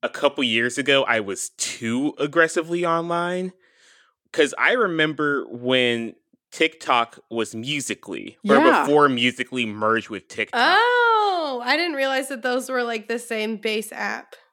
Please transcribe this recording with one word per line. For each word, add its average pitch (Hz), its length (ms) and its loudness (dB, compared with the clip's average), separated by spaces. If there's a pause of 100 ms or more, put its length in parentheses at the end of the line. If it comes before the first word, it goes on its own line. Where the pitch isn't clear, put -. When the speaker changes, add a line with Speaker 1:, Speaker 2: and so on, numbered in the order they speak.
Speaker 1:
a 123 40 -2
couple 143 360 -2
years 117 340 0
ago 139 260 2
I 117 160 0
was 98 380 -6
too 123 600 -4
aggressively 165 680 0
online. 170 680 -4 (800)
'Cause 143 260 2
I - 140 4
remember 156 760 0
when 120 640 0 (360)
TikTok 131 680 0 (120)
was 113 240 -4
Musical.ly, 113 840 -8 (100)
or 202 100 6
Speaker 2:
Yeah. 262 280 6
Speaker 1:
before 147 240 6
Musical.ly 123 560 0
merged 107 460 0
with 101 180 -10
TikTok. - 320 -2
Speaker 3:
Oh, 403 1040 2
I 262 140 2
didn't 339 180 -2
realize 269 320 -2
that 262 140 -8
those 247 260 -2
were, 254 140 -2
like, 233 260 -6
the 233 100 -4
same 220 380 -6
base 214 340 -6
app. - 440 -8 (180)